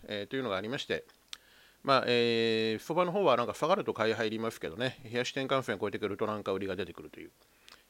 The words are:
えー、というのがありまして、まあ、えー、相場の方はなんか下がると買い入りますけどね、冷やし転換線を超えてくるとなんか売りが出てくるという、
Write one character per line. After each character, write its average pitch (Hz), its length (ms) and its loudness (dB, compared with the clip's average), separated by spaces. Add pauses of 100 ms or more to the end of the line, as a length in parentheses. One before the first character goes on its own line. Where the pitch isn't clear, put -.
え 101 200 -6
ー、 - 0 -
と - 80 -8
い - 40 0
う 127 40 -2
の 113 80 -2
が 95 40 0
あ 92 60 -2
り 107 80 -6
ま 135 80 -4
し - 80 -6
て、 87 180 -2 (760)
ま 131 200 4
あ、 - 40 -2
え 113 760 4
ー、 - 40 -12
相 160 120 -4
場 180 80 4
の 180 80 0
方 202 140 0
は 135 120 8
な 120 80 2
ん - 20 -2
か - 80 -4
下 - 100 0
が 170 100 4
る 202 80 -2
と - 80 0
買 110 200 2
い - 20 0
入 110 160 0
り 110 80 -2
ま 113 140 -2
す - 80 -16
け 78 100 -6
ど 80 60 -10
ね、 127 280 -4
冷 113 140 -4
や 123 80 2
し - 60 -4
転 135 160 -2
換 131 160 2
線 107 140 -2
を - 20 -14
超 107 80 0
え 98 40 -2
て 104 60 -6
く 101 100 -2
る 98 80 -2
と 107 120 0
な 107 100 0
ん 101 60 -8
か 101 80 0
売 95 80 0
り 98 80 -2
が 92 80 -2
出 92 100 -4
て 87 80 -12
く - 80 -14
る 76 80 -14
と 85 100 -18
い 82 60 -12
う、 - 60 -20 (580)